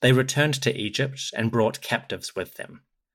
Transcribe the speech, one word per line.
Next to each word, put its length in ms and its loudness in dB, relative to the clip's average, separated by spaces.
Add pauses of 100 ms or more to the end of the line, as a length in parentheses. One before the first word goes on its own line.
They 120 6
returned 480 2
to 160 0
Egypt 580 -4
and 160 0
brought 300 2
captives 540 -6
with 180 -6
them. 300 -16 (320)